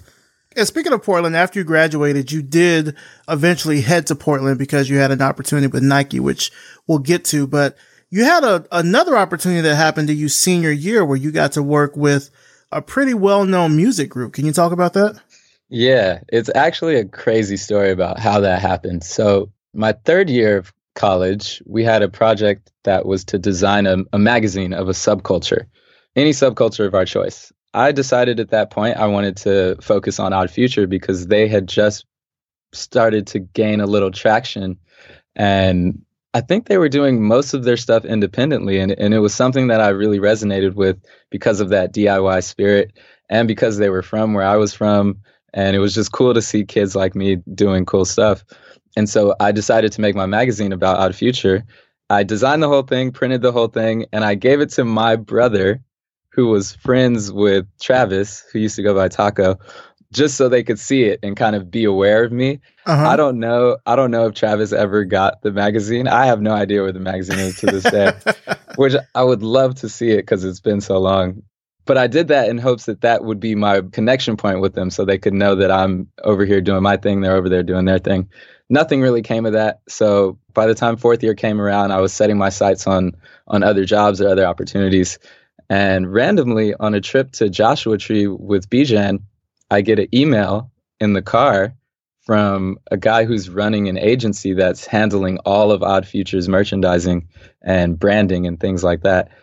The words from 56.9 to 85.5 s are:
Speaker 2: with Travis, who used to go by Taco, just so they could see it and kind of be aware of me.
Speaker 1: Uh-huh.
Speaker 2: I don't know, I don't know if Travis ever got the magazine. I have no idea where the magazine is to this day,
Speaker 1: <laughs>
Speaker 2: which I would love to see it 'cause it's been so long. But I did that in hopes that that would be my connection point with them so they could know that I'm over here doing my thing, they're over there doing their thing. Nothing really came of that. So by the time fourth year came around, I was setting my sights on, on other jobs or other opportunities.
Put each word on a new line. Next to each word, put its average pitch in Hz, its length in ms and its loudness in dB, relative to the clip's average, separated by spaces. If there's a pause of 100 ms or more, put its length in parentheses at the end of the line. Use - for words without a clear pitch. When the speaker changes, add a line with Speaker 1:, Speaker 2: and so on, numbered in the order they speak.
Speaker 2:
with 98 340 2 (140)
Travis, 104 720 -2
who 110 60 -6
used 107 180 -4
to 101 60 -6
go 101 120 2
by 95 140 2
Taco, 98 500 0 (540)
just 143 240 0
so 131 120 2
they 120 140 2
could 110 160 -4
see 135 260 0
it 101 180 0
and 101 160 -6
kind 107 180 0
of 92 140 -8
be 117 140 -2
aware 104 400 2
of 113 80 -4
me. 131 280 -4 (240)
Speaker 1:
Uh-huh. 151 240 2
Speaker 2:
I 135 80 4
don't 139 220 0
know, 117 480 2
I 117 100 2
don't 131 140 2
know 117 160 2
if 107 80 -4
Travis 107 400 -2
ever 104 300 0
got 95 360 -2
the 104 120 -4
magazine. 107 560 -2
I 127 180 2
have 110 160 2
no 107 100 0
idea 101 300 0
where 95 100 -4
the 92 80 -12
magazine 95 380 -6
is 95 220 -6
to 104 60 -6
this 98 180 -2
day, 104 280 2 (320)
Speaker 1:
<laughs> - 320 -12
Speaker 2:
which 135 180 2 (200)
I 127 80 0
would 127 200 2
love 127 340 0
to 113 120 -12
see 117 220 -2
it 101 160 2
'cause 95 180 -2
it's 90 160 -8
been 104 220 -2
so 95 160 -2
long. 95 440 0 (420)
But 135 140 2
I 127 80 4
did 151 220 0
that 135 200 2
in 120 100 -4
hopes 123 280 -2
that 107 140 -6
that 117 240 2
would 110 160 -6
be 110 160 -4
my 101 240 2
connection 110 560 -2
point 95 240 -2
with 95 140 -2
them 92 160 -4
so 101 140 -4
they 95 140 0
could 98 160 -2
know 98 220 2
that 95 160 2
I'm 95 360 0 (140)
over 101 220 2
here 98 160 2
doing 95 220 0
my 101 160 2
thing, 98 240 -2
they're 95 140 2
over 92 120 0
there 90 160 2
doing 92 220 0
their 95 120 2
thing. 95 300 -2 (420)
Nothing 143 320 2
really 123 180 2
came 113 240 -4
of 110 80 -2
that. 107 360 0
So 101 500 0 (160)
by 110 120 2
the 113 80 2
time 117 220 0
fourth 120 260 2
year 110 120 0
came 107 260 -2
around, 101 300 0
I 95 100 0
was 98 120 0
setting 107 260 2
my 98 120 2
sights 95 360 0
on, 92 260 0 (360)
on 101 160 0
other 98 200 2
jobs 104 360 0
or 101 80 2
other 95 180 4
opportunities. 95 720 -2 (540)